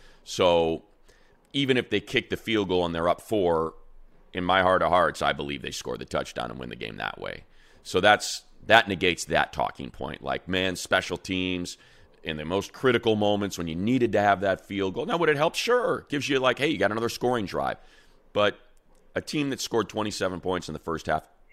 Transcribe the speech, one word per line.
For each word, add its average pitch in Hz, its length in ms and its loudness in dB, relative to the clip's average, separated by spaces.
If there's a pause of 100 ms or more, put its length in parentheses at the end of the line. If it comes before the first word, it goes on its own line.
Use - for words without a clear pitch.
(240)
So 85 600 2 (680)
even 131 220 2
if 120 140 0
they 104 100 0
kick - 300 -2
the - 80 -2
field 107 300 0
goal 90 180 2
and 85 80 -2
they're 85 160 2
up 85 100 2
four, 85 540 0 (600)
in 90 120 -4
my 92 160 4
heart 90 200 4
of 85 60 2
hearts, 82 340 2
I 73 120 2
believe 71 280 -8
they 69 100 -10
score 62 260 -8
the 64 80 -12
touchdown 62 460 -6
and 62 60 -12
win 62 120 -10
the 57 80 -12
game 55 180 -12
that 52 240 -8
way. 50 240 -10 (400)
So - 160 -2
that's, - 440 4 (220)
that 113 220 6
negates 90 380 0
that 78 260 0
talking 62 400 -4
point. 69 320 -10
Like, 67 240 -6
man, 92 300 -2
special 92 400 -2
teams 90 600 -4 (460)
in 80 140 -6
the 76 80 -8
most 95 260 -2
critical 120 460 2
moments 104 400 0
when 85 100 -6
you 80 80 -6
needed 113 380 0
to 104 80 4
have 101 180 4
that 95 260 -2
field 98 280 -2
goal. 131 120 -6
Now, 165 120 -2
would 170 100 2
it 151 80 4
help? 156 200 0
Sure. 214 520 0
Gives 135 220 -4
you, 135 100 2
like, 127 200 2
hey, 151 100 2
you 165 80 -2
got 98 140 2
another 113 180 -2
scoring 120 360 -2
drive. 69 300 -2 (560)
But 104 260 2 (580)
a 98 60 0
team 147 280 -4
that 123 100 -6
scored 110 300 -2
twenty-seven 101 500 -4
points 90 300 -4
in 78 40 -8
the 78 60 -10
first 80 280 -6
half 78 200 -2 (240)